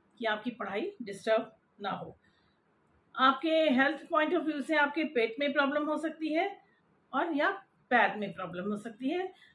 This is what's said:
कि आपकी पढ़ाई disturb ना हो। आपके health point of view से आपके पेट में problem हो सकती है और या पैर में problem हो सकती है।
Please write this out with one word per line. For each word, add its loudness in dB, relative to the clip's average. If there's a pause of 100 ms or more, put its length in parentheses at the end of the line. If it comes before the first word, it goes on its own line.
(180)
कि -8
आपकी -2
पढ़ाई -6 (100)
disturb -2 (240)
ना 0
हो। -6 (1000)
आपके 4
health 4
point 4
of 2
view -2
से 0
आपके 2
पेट 0
में 0
problem 0
हो -2
सकती -4
है -2 (520)
और -2
या 2 (400)
पैर 4
में -6
problem -8
हो -4
सकती -6
है। -2 (280)